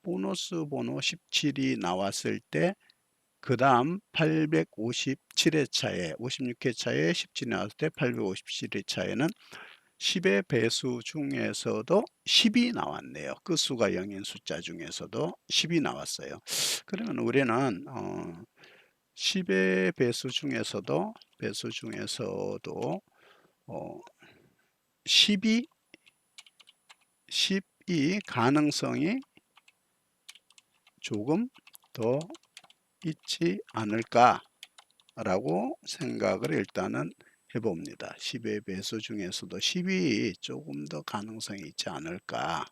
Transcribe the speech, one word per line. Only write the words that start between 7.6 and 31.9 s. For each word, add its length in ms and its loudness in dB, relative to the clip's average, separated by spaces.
때, 120 0
팔백오십칠 840 -2
회차에는 540 -2
십의 500 2
배수 580 2
중에서도 1000 0
십이 480 6
나왔네요. 680 -6
끝수가 500 2
영인 300 -4
숫자 360 -8
중에서도 760 -6
십이 320 2
나왔어요. 600 -4
그러면 340 -4
우리는, 680 2
어, 560 -8
십의 800 4
배수 360 0
중에서도, 840 -2
배수 320 -6
중에서도, 1300 -6
어, 320 -10
십이, 600 6
십이 1000 0
가능성이 920 2
조금 480 0